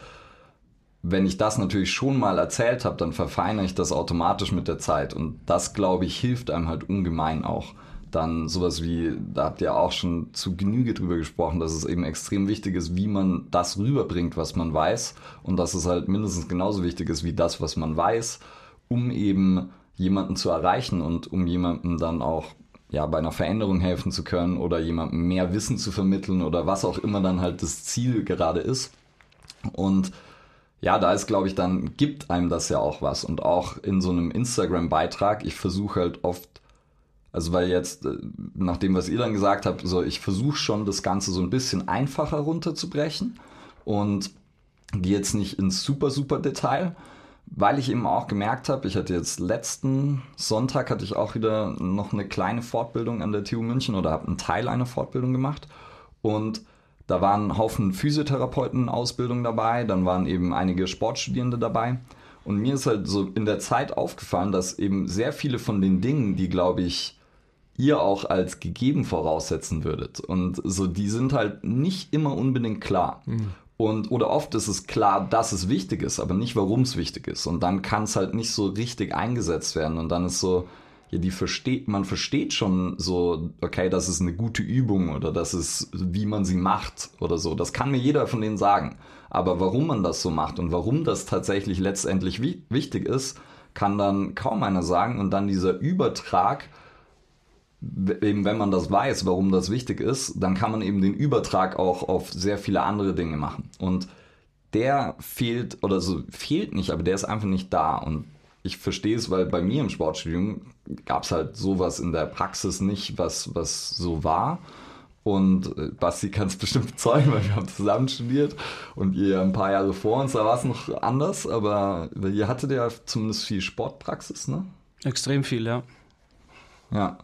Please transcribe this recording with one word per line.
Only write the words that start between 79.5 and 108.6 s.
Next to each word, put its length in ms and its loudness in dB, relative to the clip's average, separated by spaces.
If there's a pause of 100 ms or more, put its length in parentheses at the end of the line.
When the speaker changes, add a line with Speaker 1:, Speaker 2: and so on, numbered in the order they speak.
Speaker 1:
werden. 220 0
Und 120 -2
dann 180 2
ist 120 -2
so, 280 2 (420)
ja, 80 -2
die 140 0
versteht, 560 -2
man 180 0
versteht 480 -2
schon 460 2
so, 500 0 (100)
okay, 300 0
das 180 2
ist 140 -2
eine 120 0
gute 280 -2
Übung 480 2
oder 220 -2
das 240 -2
ist, 380 -4
wie 340 -2
man 180 0
sie 120 2
macht 520 0 (100)
oder 200 0
so. 160 -2
Das 180 -2
kann 160 -2
mir 80 2
jeder 300 2
von 140 -4
denen 180 -2
sagen. 380 2 (340)
Aber 280 2
warum 280 2
man 160 0
das 180 0
so 80 0
macht 300 -2
und 120 -2
warum 320 2
das 220 0
tatsächlich 540 -2
letztendlich 600 0
wi-, 300 -4
wichtig 380 -2
ist, 320 -4 (340)
kann 240 0
dann 380 2
kaum 260 -2
einer 220 2
sagen. 340 2
Und 140 0
dann 160 0
dieser 320 2
Übertrag, 920 0 (1120)
w-, 440 -2
eben 200 2
wenn 120 2
man 140 2
das 200 2
weiß, 340 2
warum 260 4
das 180 4
wichtig 300 -2
ist, 380 -2
dann 160 2
kann 180 2
man 100 -2
eben 200 2
den 120 4
Übertrag 640 2
auch 300 2
auf 240 0
sehr 260 0
viele 260 0
andere 320 2
Dinge 200 0
machen. 340 -6 (100)
Und 280 0 (640)
der 460 2
fehlt, 640 -4
oder 160 2
so 300 0
fehlt 440 -2
nicht, 180 -2
aber 120 -2
der 120 2
ist 100 -2
einfach 220 -2
nicht 260 0
da. 240 2
Und 280 -4 (380)